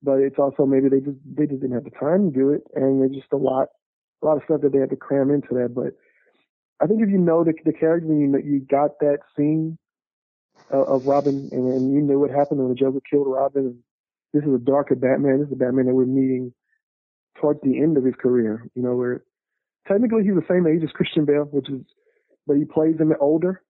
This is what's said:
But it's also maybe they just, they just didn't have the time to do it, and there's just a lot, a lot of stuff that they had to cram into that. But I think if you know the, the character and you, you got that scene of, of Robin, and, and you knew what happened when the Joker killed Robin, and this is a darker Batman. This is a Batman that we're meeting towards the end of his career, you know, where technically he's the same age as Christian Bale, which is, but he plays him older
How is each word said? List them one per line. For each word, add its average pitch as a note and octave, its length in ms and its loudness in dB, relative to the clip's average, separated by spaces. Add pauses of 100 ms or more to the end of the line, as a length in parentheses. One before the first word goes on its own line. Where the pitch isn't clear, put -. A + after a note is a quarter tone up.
But C3+ 180 0
it's C#3 200 0
also C#3+ 260 0
maybe C3+ 240 2
they C3+ 100 2
just, C#3 260 -8
they D3 220 -4
just C3+ 140 -6
didn't C3 140 -6
have A#2 100 -6
the - 60 -16
time F3 400 0
to C3 60 -4
do C3+ 120 2
it, D3 140 -2 (120)
and C3+ 260 0
there's C3+ 140 0
just C3+ 180 -10
a C#3 40 -2
lot, C3 300 -2 (540)
a - 40 -4
lot D3+ 120 2
of C3 60 -6
stuff D3+ 180 -2
that C#3+ 100 2
they C#3 80 4
had C3 120 0
to C3+ 40 -6
cram C#3 360 -2
into C#3+ 240 -2
that. B2 200 -2
But C#3 200 -6 (840)
I D#3+ 80 2
think A3 140 2
if G#3+ 80 2
you G3 100 2
know E3+ 240 4
the, E3 100 2 (120)
the D#3+ 80 0
character D#3+ 380 0
and D3+ 80 2 (140)
you, C#3 60 2
you C#3+ 200 -2
got C#3 400 -2
that C#3+ 200 0 (180)
scene D#3+ 400 -2 (920)
of, C#3 160 0
of C3 200 -2
Robin, C#3 440 0
and, B2+ 200 -2
and C3 220 -2
you C#3+ 80 2
knew C#3 180 0
what C#3+ 120 0
happened C#3+ 280 0
when C3 100 0
the B2 60 0
Joker C3+ 240 0 (100)
killed C#3+ 200 0
Robin, C3+ 360 -2
and A#2+ 140 -8 (540)
this D3 100 0
is C#3+ 120 0
a - 20 2
darker C3+ 380 0
Batman. C3 440 2
This D3 80 -2
is C#3 60 -6
a C3 40 -8
Batman B2+ 280 0
that B2+ 80 2
we're B2+ 120 4
meeting C3 460 -2 (880)
towards D3 220 0
the B2+ 180 0
end D3+ 180 2
of B2+ 60 0
his B2+ 120 0
career, A#2 600 -2
you B2 60 -6
know, B2 140 -2
where B2 280 -4 (640)
technically A3 360 2
he's G3 120 2
the E3 140 0
same F3+ 180 2
age D#3+ 160 2
as D3 80 -4
Christian - 340 -2
Bale, D3 260 2
which C#3+ 180 -4
is, C3+ 120 -8 (680)
but D3 100 2
he D3+ 80 0
plays D#3+ 320 0
him D#3 220 2
older D#3+ 500 0